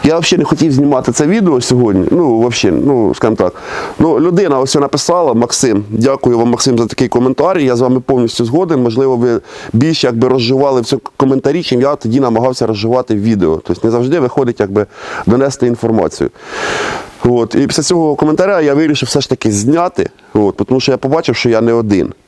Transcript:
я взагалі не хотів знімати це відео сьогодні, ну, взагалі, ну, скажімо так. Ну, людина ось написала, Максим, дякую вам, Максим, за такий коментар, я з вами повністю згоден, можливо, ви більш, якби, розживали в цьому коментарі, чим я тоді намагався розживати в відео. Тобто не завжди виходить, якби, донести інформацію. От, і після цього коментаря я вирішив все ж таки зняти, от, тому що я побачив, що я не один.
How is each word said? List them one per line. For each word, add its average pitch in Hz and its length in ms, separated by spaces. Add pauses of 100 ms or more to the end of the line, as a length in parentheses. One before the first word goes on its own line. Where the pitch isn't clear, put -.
я 160 140
взагалі 170 200
не 156 60
хотів 151 260
знімати 135 400
це 147 160
відео 175 340
сьогодні, 107 500
ну, 123 360
взагалі, 95 380
ну, 120 300
скажімо 110 200
так. 92 180 (460)
Ну, 151 200
людина 170 400
ось 131 160
написала, 147 580
Максим, 113 560
дякую 120 480
вам, 117 120
Максим, 120 280
за 113 80
такий 123 220
коментар, 135 520
я 127 160
з 120 60
вами 127 180
повністю 123 460
згоден, 156 360
можливо, 123 360
ви 117 240 (320)
більш, 147 300
якби, 120 240
розживали 131 540
в 113 40
цьому 127 160 (160)
коментарі, 139 460
чим 123 180
я 143 140
тоді 117 240
намагався 123 480
розживати 113 480
в 101 60
відео. 92 420
Тобто - 240
не 110 40
завжди 127 280
виходить, 123 400
якби, 101 260 (400)
донести 127 420
інформацію. 113 600 (960)
От, 120 300
і 139 120
після 147 160
цього 160 320
коментаря 175 460
я 143 120
вирішив 143 360
все 143 120
ж - 80
таки 120 220
зняти, 131 580 (240)
от, 104 340
тому 131 120
що 131 120
я 127 60
побачив, 135 380
що - 140
я 113 120
не 117 120
один. 104 400 (140)